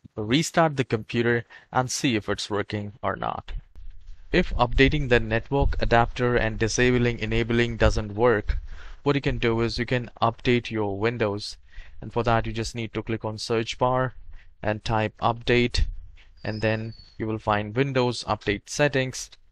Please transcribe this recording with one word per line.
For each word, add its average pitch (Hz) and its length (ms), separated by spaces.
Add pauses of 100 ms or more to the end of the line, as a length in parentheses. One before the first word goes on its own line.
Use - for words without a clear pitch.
(160)
restart 147 640
the 131 60
computer 117 600 (260)
and 127 200
see 123 260
if 104 140
it's - 180
working 104 540
or 98 120
not. - 380 (800)
If 175 220
updating 127 560
the 120 100
network 117 640
adapter 120 520
and 110 240
disabling 120 600
enabling 117 580
doesn't 107 380
work, 110 420 (460)
what 143 140
you 135 40
can 131 160
do 113 240
is 117 180
you 120 60
can 123 260 (120)
update 117 480
your 104 280
Windows, 107 600 (420)
and 113 120
for 120 100
that 113 240
you 113 60
just 113 240
need 113 180
to 110 80
click 113 220
on 110 140
search 117 380
bar 127 380 (480)
and 107 220
type 107 360
update, 120 680 (580)
and 107 180
then 110 320 (220)
you 113 100
will 110 120
find 107 360
Windows 127 500
update 104 420
settings, 135 640 (220)